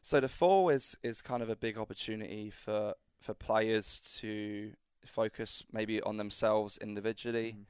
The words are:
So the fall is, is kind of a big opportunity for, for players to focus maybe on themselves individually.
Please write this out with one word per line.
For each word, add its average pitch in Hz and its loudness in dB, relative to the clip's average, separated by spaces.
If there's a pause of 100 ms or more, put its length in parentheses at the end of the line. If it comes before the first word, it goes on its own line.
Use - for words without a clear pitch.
So - 4
the 131 2
fall 185 6
is, 139 2
is 117 -4
kind 123 -4
of 113 -4
a 110 0
big 110 -4
opportunity 107 -6
for, 107 -2 (260)
for - -8
players 110 2 (200)
to 107 -6 (320)
focus - -2
maybe 110 0
on 107 -2
themselves 107 2
individually. 110 -4 (140)